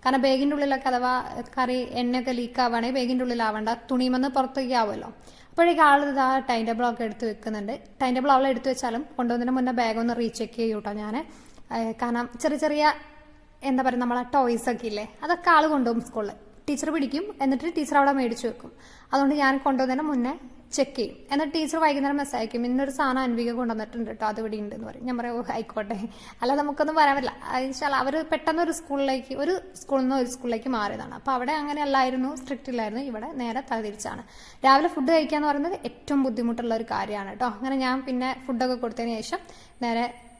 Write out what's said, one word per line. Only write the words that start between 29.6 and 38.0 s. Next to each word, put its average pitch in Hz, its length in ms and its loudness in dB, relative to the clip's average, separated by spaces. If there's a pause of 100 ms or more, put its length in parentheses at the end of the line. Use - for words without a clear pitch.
സ്കൂളിൽ 269 240 0
നിന്ന് 262 180 2
ഒരു 247 120 -2
സ്കൂളിലേക്ക് 233 420 -4
മാറിയതാണ്. 214 380 -4
അപ്പോൾ - 220 -4
അവിടെ 247 160 -2
അങ്ങനെ 294 300 -2
അല്ലായിരുന്നു, 262 540 2
സ്ട്രിക്റ്റ് 262 360 -8
ഇല്ലായിരുന്നു. 226 380 -4
ഇവിടെ 226 200 -8 (120)
നേരെ 240 280 -4
തല 226 100 -2
തിരിച്ചാണ്. 208 440 -8 (400)
രാവിലെ 277 300 8
ഫുഡ് 285 180 2
കഴിക്കുക 311 260 4
എന്ന് 294 140 2
പറയുന്നത് 302 320 -2
ഏറ്റവും 277 380 0
ബുദ്ധിമുട്ടുള്ള 233 520 0
ഒരു 226 160 -2
കാര്യമാണ് 202 400 -4
കേട്ടോ. 220 280 -2
അങ്ങനെ 269 260 0
ഞാൻ 254 180 0